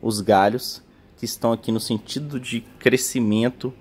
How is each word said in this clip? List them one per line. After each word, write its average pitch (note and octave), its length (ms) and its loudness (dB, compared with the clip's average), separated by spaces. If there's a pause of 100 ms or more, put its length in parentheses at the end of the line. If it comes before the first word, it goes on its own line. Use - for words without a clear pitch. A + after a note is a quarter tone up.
os G#2+ 200 -2
galhos G#2 600 2 (360)
que - 80 -10
estão A#2 280 -2
aqui A2+ 200 -4
no A2 80 0
sentido C3+ 580 -6
de A#2 220 -8 (180)
crescimento A#2+ 1040 0